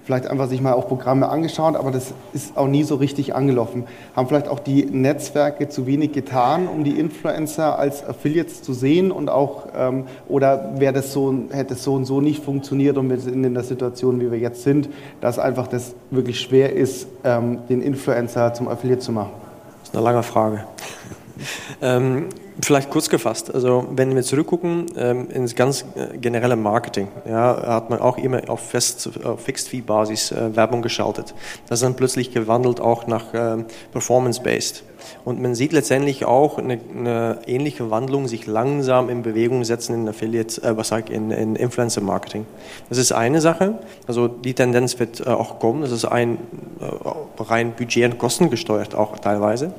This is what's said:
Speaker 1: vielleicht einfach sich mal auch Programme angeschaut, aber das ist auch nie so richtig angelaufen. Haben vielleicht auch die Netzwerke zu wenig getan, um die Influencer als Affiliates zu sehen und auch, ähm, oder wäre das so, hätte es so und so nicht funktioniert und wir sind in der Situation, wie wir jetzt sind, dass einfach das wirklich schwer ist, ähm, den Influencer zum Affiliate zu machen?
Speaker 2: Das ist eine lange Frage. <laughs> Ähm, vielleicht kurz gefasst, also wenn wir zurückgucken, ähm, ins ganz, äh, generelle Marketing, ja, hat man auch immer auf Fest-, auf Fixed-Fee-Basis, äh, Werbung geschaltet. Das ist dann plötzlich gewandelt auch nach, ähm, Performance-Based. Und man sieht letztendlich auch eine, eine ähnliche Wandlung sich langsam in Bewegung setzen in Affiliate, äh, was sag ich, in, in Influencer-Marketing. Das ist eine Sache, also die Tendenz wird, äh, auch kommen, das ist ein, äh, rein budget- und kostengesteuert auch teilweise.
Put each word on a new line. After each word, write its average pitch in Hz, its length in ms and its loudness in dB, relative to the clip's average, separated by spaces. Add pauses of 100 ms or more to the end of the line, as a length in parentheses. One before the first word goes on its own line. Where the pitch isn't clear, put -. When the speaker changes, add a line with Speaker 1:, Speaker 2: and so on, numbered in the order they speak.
Speaker 1:
vielleicht 131 240 -2
einfach 135 200 0
sich 127 140 -2
mal 131 120 4
auch 127 140 2
Programme 131 420 2
angeschaut, 156 460 0
aber 139 140 0
das 127 240 -4 (180)
ist - 260 -8
auch 139 100 4
nie 139 160 4
so 151 100 0
richtig 139 400 0
angelaufen. 123 540 0 (280)
Haben 127 120 2
vielleicht 143 200 4
auch 139 120 -4
die 139 260 2
Netzwerke 143 840 0
zu 131 200 -6
wenig 143 240 2
getan, 135 560 0
um 156 160 -4
die 143 160 0
Influencer 156 800 -2
als 143 260 -2
Affiliates - 560 -2
zu 135 140 -6
sehen 160 360 4
und 147 180 -2
auch, - 360 0 (100)
ähm, 131 300 0 (240)
oder 135 500 2
wäre 135 140 4
das 135 180 -2
so, 135 220 2 (160)
hätte 131 240 -4
es 117 100 -10
so 139 120 2
und 131 100 0
so 135 160 2
nicht 147 220 2
funktioniert 139 560 2
und 131 100 2
wir 127 80 2
sind 127 260 0
in 123 120 2
der 123 80 -2
Situation, 123 580 0
wie 120 100 0
wir 117 60 -2
jetzt 117 240 -2
sind, 143 280 2 (320)
dass 120 180 0
einfach 127 260 0
das 123 300 -6 (160)
wirklich 123 280 0
schwer 131 340 4
ist, - 340 0 (160)
ähm, 120 440 2
den 123 140 2
Influencer 120 720 0
zum 123 140 -4
Affiliate 123 340 0
zu 120 100 -6
machen? 104 200 -2 (480)
Speaker 2:
Das - 100 -20
ist - 60 -8
eine 113 80 2
lange 120 180 4
Frage. 110 480 2
<laughs> - 60 -18 (1080)
Ähm, 131 480 2 (320)
vielleicht 139 280 2
kurz - 200 0
gefasst, 120 440 0
also 127 380 4
wenn 131 240 2
wir 127 80 4
zurückgucken, 170 640 0 (100)
ähm, 123 340 0
ins 123 240 -2
ganz, 135 300 2 (120)
äh, 131 220 -6
generelle 120 380 2
Marketing, 107 540 0 (200)
ja, 117 380 2
hat 113 220 0
man 120 100 0
auch 123 180 2
immer 131 320 -2
auf 117 120 -4
Fest-, - 480 -4 (160)
auf 113 160 -4
Fixed-Fee-Basis, 110 920 -2
äh, 113 240 -2
Werbung 113 260 2
geschaltet. 107 540 -4 (320)
Das 117 120 0
ist 120 40 2
dann 127 120 2
plötzlich 127 360 0
gewandelt 120 480 2
auch 117 280 2
nach, 113 260 -2
ähm, 113 320 -2 (260)
Performance-Based. - 920 0 (400)
Und 123 160 -4
man 123 140 0
sieht 139 180 0
letztendlich 139 500 2
auch 143 340 4
eine, 120 220 -2 (180)
eine 117 480 -2
ähnliche 127 460 -2
Wandlung 131 380 0
sich 113 180 -6
langsam 127 600 2
in 120 120 -4
Bewegung 117 440 0
setzen 117 280 -2
in 113 140 -2
Affiliate, 113 560 -4
äh, 113 140 2
was 110 100 -2
sag 110 220 -2
ich, - 80 -6
in, 107 140 -2
in 110 260 0
Influencer-Marketing. 110 880 -2 (420)
Das 120 100 -2
ist 127 140 4
eine 131 300 4
Sache, 190 380 2 (280)
also 120 220 2
die 127 240 -6
Tendenz 123 460 4
wird, 113 200 -2
äh, 127 120 0
auch - 280 0
kommen, 123 220 2
das 135 100 -2
ist 113 140 -2
ein, 120 320 2 (420)
äh, - 640 -8
rein 117 300 2
budget- 120 400 2
und 117 60 -10
kostengesteuert 117 760 2
auch - 240 -2
teilweise. 107 600 0